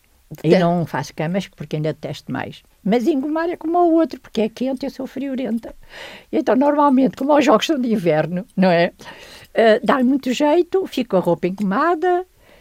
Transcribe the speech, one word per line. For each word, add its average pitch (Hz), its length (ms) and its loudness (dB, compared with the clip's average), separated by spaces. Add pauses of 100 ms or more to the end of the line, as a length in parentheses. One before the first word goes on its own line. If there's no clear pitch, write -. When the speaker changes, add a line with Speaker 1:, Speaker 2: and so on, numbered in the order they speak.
(440)
Speaker 1:
E 151 60 0
Speaker 2:
Dete- 180 140 6
Speaker 1:
não 170 240 0
faço 147 260 -8
camas 175 340 -4
porque - 280 -12
ainda 156 180 -4
detesto 147 380 -12
mais. 120 320 -10 (200)
Mas 220 220 0
engomar 311 460 -2
é 330 40 -6
como 330 220 -2
ao 349 140 4
outro, 330 280 0
porque - 220 -6
é 220 80 0
quente, 254 340 -6
eu 269 60 -6
sou - 160 -12
friorenta. 262 720 -6 (560)
E 311 80 -2
então, 247 160 0
normalmente, 285 640 2
como 285 200 2
os 285 80 4
jogos - 220 4
são 320 120 0
de 233 140 0
inverno, 165 500 0 (140)
não 185 140 4
é? 170 220 2 (600)
Ah, 220 280 4
dá 254 200 0
muito 254 300 0
jeito, 339 540 0
fico - 240 -4
com 190 60 2
a - 20 4
roupa 170 260 0
engomada, 311 800 0 (360)